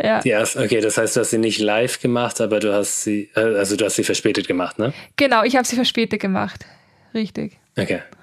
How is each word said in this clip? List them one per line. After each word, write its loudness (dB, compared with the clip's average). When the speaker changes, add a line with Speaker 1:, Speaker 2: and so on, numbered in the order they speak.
Speaker 1:
Ja. 2
Speaker 2:
Die 0
erste, 0
okay, 2
das 2
heißt, 0
du 4
hast 0
sie 2
nicht 0
live 0
gemacht, -2
aber 2
du 0
hast -2
sie, -2
äh, 2
also 2
du 2
hast 0
sie 0
verspätet 0
gemacht, -2
ne? 0
Speaker 1:
Genau, 2
ich 2
habe 2
sie -4
verspätet 0
gemacht. -4
Richtig. -6
Speaker 2:
Okay, -2